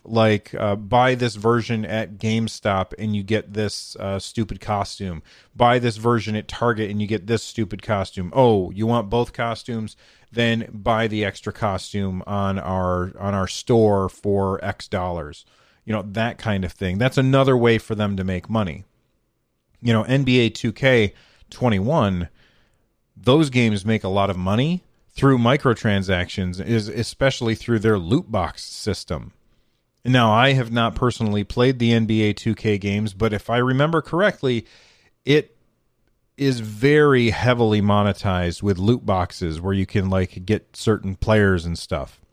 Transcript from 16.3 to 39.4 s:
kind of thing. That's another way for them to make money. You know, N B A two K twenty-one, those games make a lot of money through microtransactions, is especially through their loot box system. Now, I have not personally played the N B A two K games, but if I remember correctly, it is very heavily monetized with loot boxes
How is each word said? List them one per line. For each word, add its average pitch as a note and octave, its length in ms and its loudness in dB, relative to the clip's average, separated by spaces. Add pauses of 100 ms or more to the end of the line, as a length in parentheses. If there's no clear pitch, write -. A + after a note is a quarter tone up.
kind G2 260 -2
of F2 80 -6
thing. F#2 260 -4
That's B2+ 200 0
another C3+ 380 4
way A#2 220 4
for - 160 -6
them G#2 220 0
to F#2+ 80 -2
make F#2 260 -4
money. G2 320 -2 (960)
You A#2+ 120 2
know, A2 100 4
N C3+ 220 0
B B2+ 160 4
A A2+ 100 4
two A2+ 220 -4
K A#2+ 420 2 (360)
twenty-one, G#2 800 0 (880)
those C#3 320 4
games A2+ 380 0
make A2 160 0
a G2 60 -4
lot G2 200 2
of F#2 80 -4
money A#2 460 0 (300)
through C3 260 4
microtransactions, G2 1200 0
is G#2+ 260 -2
especially A#2 640 -2
through A#2 240 -2
their G#2+ 200 2
loot G#2+ 340 -2
box F2+ 320 -4
system. - 680 -8 (720)
Now, B2 280 4
I B2+ 220 4
have A#2+ 180 -2
not A#2 240 0
personally G#2+ 480 0
played B2 340 0
the A#2 140 4
N A2+ 140 4
B A2 160 2
A G#2 100 2
two A2 220 -4
K G#2 240 -2
games, G2+ 340 -2
but G#2 200 -2
if G2+ 160 -6
I A#2 100 0
remember C#3 440 2
correctly, D3 640 -2 (580)
it C#3+ 320 2 (800)
is C3+ 240 0
very B2 680 4
heavily A2 500 2
monetized G2+ 800 0
with G2 140 0
loot A2 300 2
boxes F2 540 -2